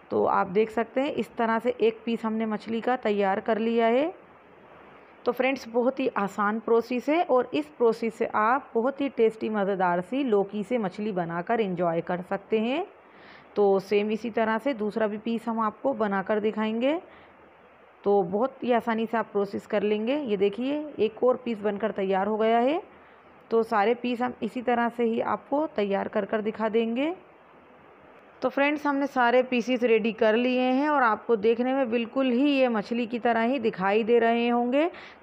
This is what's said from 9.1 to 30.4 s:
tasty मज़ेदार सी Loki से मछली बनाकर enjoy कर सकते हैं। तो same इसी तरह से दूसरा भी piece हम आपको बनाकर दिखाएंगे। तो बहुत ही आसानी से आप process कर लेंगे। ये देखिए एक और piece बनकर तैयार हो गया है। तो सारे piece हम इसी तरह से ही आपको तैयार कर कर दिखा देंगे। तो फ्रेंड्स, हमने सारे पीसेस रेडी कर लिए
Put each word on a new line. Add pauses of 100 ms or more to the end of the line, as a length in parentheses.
tasty
मज़ेदार
सी
Loki
से
मछली
बनाकर
enjoy
कर
सकते
हैं। (720)
तो
same
इसी
तरह
से
दूसरा
भी
piece
हम
आपको
बनाकर
दिखाएंगे। (1040)
तो
बहुत
ही
आसानी
से
आप
process
कर
लेंगे।
ये
देखिए (140)
एक
और
piece
बनकर
तैयार
हो
गया
है। (680)
तो
सारे
piece
हम
इसी
तरह
से
ही (100)
आपको (100)
तैयार
कर
कर
दिखा
देंगे। (1300)
तो
फ्रेंड्स,
हमने
सारे
पीसेस
रेडी
कर
लिए